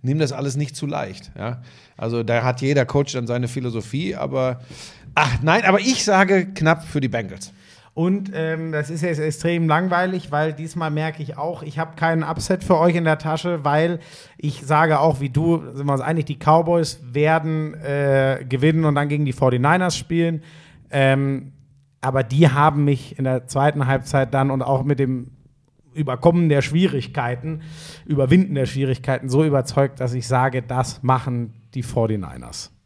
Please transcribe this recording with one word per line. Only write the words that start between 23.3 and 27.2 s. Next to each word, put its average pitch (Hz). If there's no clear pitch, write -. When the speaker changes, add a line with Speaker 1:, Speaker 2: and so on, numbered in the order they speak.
Speaker 2:
zweiten 143
Halbzeit 131
dann 135
und 135
auch 131
mit 143
dem 127
Überkommen 156
der 147
Schwierigkeiten, 139